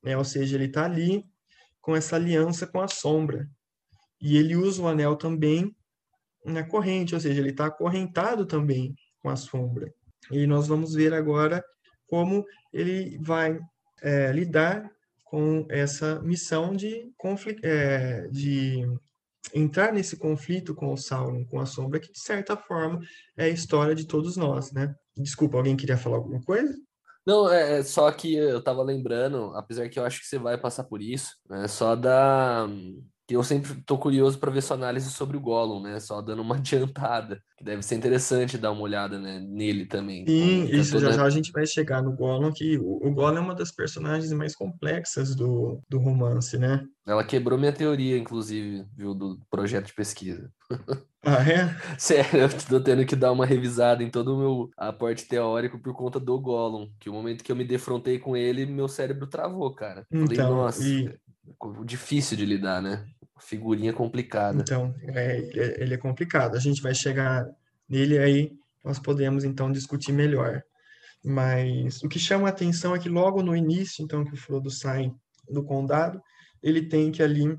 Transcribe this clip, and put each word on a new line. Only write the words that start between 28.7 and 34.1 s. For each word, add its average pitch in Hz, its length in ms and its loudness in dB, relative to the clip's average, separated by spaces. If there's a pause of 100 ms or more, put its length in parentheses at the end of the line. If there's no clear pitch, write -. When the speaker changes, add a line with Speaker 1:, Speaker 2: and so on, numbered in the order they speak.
Speaker 2:
lembrando, 123 720 -2
apesar 113 340 -6
que 131 100 -6
eu 123 60 -2
acho 123 140 -4
que - 80 -16
você 139 120 -4
vai 120 180 -2
passar 123 280 -4
por 104 160 -10
isso, 123 300 -8 (180)
né? 98 180 -4
Só 113 280 2
da, 127 720 4 (600)
que 120 80 -2
eu 127 80 4
sempre 139 320 -2 (100)
tô 139 120 0
curioso 135 420 4